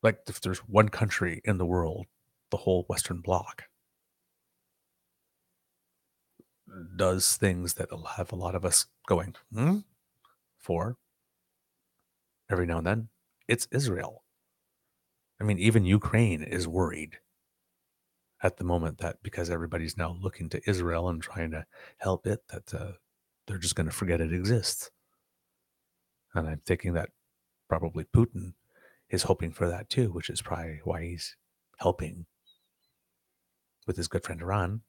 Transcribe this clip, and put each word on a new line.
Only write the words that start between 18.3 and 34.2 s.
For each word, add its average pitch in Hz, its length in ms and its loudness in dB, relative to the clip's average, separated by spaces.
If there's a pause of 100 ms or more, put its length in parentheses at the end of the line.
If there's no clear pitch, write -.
at 95 140 2
the - 80 -6
moment 85 360 0
that 85 220 -6
because 85 280 -6
everybody's 82 480 -4
now 87 160 -4
looking 90 340 -6
to - 220 -4
Israel 87 400 0
and 80 120 -2
trying 82 300 -6
to 78 140 -8 (320)
help 95 280 0
it, 104 220 -2
that, - 260 -12
uh, 95 200 -6 (540)
they're 98 100 -6
just - 180 -2
gonna 80 160 0
forget 85 300 0
it 80 100 0
exists. 98 600 0 (1400)
And 80 140 0
I'm 78 140 -6
thinking 90 320 0
that 82 180 -2 (560)
probably 82 380 -2
Putin 95 480 2 (560)
is 92 140 0
hoping 85 280 2
for 87 160 0
that 87 220 -4
too, 120 240 2
which 85 160 -6
is - 120 -6
probably 82 440 -8
why 85 180 -4
he's 85 320 -8 (440)
helping 85 480 -2 (1600)
with 95 120 -2
his 82 100 -4
good - 160 -2